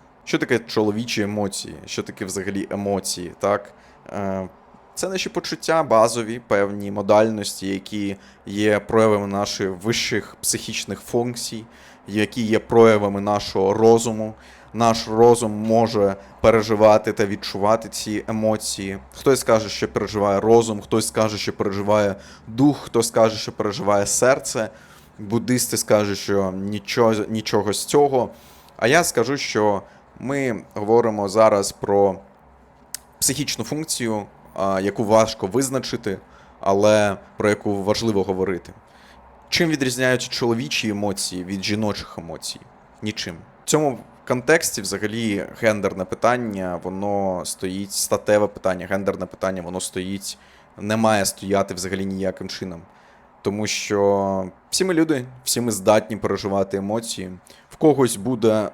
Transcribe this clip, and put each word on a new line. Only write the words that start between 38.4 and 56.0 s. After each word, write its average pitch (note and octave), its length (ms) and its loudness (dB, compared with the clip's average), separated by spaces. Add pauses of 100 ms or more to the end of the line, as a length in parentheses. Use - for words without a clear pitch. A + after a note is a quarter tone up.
Чим E3+ 220 0
відрізняються B2+ 580 0
чоловічі A#2 600 -2
емоції G2+ 560 -4
від F#2+ 200 -6
жіночих G#2 540 -4
емоцій? E2 420 -12 (420)
Нічим. G#2 340 -8 (280)
В - 40 -14
цьому D3 300 0 (300)
контексті B2 540 0
взагалі G2+ 640 -4 (140)
гендерне G2 440 0
питання, G2+ 800 -2
воно F#2+ 600 -4
стоїть, G2 480 -8
статеве G#2 540 2
питання, F2+ 440 -4
гендерне F#2+ 360 -2
питання, F#2+ 360 -6
воно F2+ 180 -6
стоїть, G2 580 -8 (400)
не G#2 180 -2
має A2 280 4
стояти G2 500 -2
взагалі F#2+ 320 -6
ніяким F#2+ 420 -6
чином. F2 340 -12 (600)
Тому G#2+ 240 -4
що G2 840 0 (200)
всі - 140 0
ми F#3 100 0
люди, D#3 300 0 (200)
всі - 160 -2
ми A#2 120 -2
здатні G#2+ 440 2